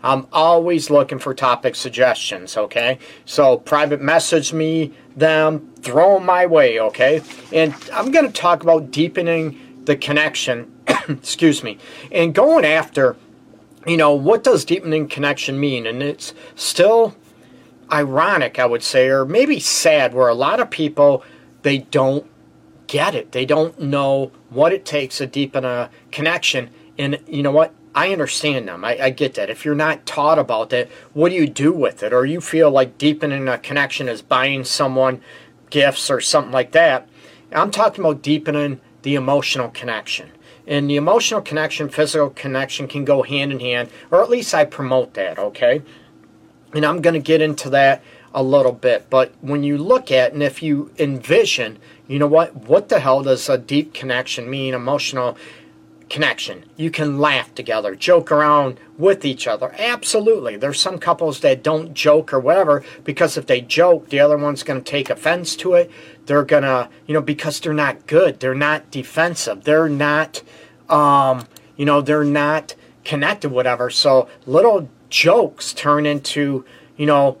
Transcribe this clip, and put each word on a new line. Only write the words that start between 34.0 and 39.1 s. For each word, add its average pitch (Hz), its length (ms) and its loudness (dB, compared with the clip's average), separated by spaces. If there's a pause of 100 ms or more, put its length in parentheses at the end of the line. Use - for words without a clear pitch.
is 113 120 -6
buying 135 440 -2
someone 131 560 0 (500)
gifts 139 400 0
or 135 100 0
something 131 320 -2
like 131 200 -2
that. 156 360 2 (440)
I'm 180 180 0
talking 202 340 -2
about 151 180 0
deepening 147 580 -4 (220)
the 139 120 -4